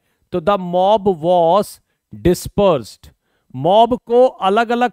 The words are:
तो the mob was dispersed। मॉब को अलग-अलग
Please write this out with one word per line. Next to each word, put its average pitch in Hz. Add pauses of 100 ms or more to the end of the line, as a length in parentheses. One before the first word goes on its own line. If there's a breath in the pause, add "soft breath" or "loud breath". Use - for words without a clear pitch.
(320)
तो 180
the 202
mob 190 (100)
was 175 (360)
dispersed। 165 (460)
मॉब 208
को 240
अलग-अलग 233